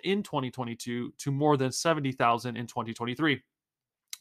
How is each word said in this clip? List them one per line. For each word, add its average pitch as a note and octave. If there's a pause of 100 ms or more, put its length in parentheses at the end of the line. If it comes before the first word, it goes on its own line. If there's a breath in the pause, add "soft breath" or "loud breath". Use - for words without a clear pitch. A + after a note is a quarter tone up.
in G3
twenty C3
twenty-two A#2+
to -
more D3
than C3
seventy C#3+
thousand A#2
in A#2
twenty A2+
twenty-three. C3 (800)